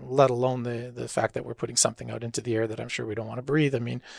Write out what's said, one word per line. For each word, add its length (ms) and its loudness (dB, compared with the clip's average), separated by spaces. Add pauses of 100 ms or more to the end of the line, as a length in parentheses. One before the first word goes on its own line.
let 260 6
alone 340 2
the, 320 -6
the 120 -6
fact 280 0
that 100 -6
we're 100 -6
putting 220 -6
something 340 2
out 120 -6
into 180 -4
the 140 0
air 120 2
that 120 -6
I'm 100 -6
sure 180 -4
we 80 -4
don't 120 -6
wanna 140 -6
breathe. 320 4
I 60 4
mean, 220 -2 (180)